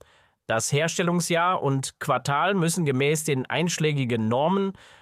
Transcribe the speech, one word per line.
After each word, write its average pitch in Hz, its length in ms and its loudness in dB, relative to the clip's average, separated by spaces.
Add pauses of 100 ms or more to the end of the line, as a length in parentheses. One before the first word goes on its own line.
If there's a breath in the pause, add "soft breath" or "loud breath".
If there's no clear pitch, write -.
(480 soft breath)
Das 110 240 -2
Herstellungsjahr 170 880 0
und 135 380 -2
Quartal 143 540 0
müssen 170 320 0
gemäß 143 380 2
den 131 220 -2
einschlägigen 139 840 0
Normen 180 460 0 (280 loud breath)